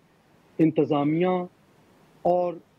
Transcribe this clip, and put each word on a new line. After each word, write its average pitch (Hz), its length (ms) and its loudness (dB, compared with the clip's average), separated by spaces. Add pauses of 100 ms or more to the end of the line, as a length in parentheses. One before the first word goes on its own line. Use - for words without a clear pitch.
(600)
इंतज़ामिया 160 880 0 (800)
और 175 360 0 (180)